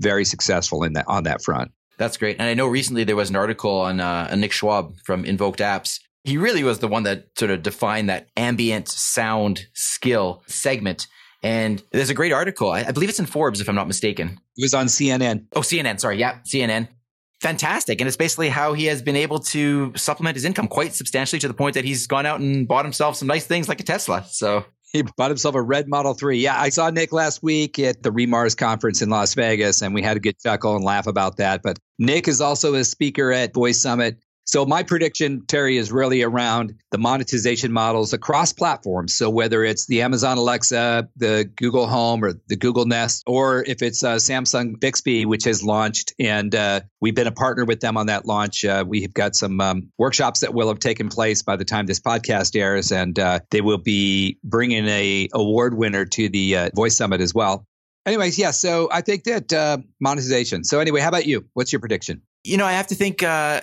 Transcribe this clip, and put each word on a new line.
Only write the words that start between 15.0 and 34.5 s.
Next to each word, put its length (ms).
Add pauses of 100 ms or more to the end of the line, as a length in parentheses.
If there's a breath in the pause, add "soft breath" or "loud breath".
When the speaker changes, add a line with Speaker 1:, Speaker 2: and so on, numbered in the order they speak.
Speaker 1:
N 100
N. 340
Speaker 2:
Oh, 60
C 180
N 60
N. 140
Sorry. 180
Yeah, 280
C 180
N 80
N. 180 (520)
Fantastic. 600
And 80
it's 80
basically 320
how 240
he 140
has 160
been 140
able 220
to 580
supplement 380
his 120
income 200
quite 280
substantially 460
to 80
the 40
point 220
that 100
he's 220
gone 180
out 160
and 260
bought 200
himself 300
some 120
nice 160
things 240
like 120
a 20
Tesla. 480
So 340 (160)
Speaker 1:
he 220
bought 280
himself 240
a 60
red 260
Model 280
three. 240
Yeah, 200
I 120
saw 180
Nick 240
last 300
week 360
at 240
the 80
Remars 460
conference 460
in 80
Las 240
Vegas, 480
and 100
we 80
had 160
a 40
good 180
chuckle 360
and 100
laugh 220
about 300
that. 260
But 160 (200)
Nick 300
is 120
also 360
a 80
speaker 460
at 220
Voice 300
Summit. 340 (300)
So 200